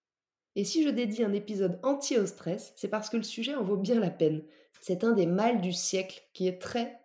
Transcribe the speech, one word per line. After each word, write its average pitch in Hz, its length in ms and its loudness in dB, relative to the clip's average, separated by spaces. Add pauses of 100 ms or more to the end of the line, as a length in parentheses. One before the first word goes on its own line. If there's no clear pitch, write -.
(540)
Et 202 80 0
si 311 220 2
je 294 40 2
dédie 233 360 0
un 202 80 2
épisode 196 500 0
entier 277 380 2
au 196 60 2
stress, - 500 -6
c'est - 100 -8
parce 214 240 -4
que 240 60 -2
le 214 80 -2
sujet 262 320 -6
en 233 80 -2
vaut 196 140 0
bien 208 200 2
la 190 120 2
peine. 156 340 0 (380)
C'est 180 200 -2
un 226 120 4
des 185 120 4
mâles 202 360 2
du 180 100 -2
siècle - 500 -4 (100)
qui 185 140 -2
est 180 140 -2
très, - 440 -6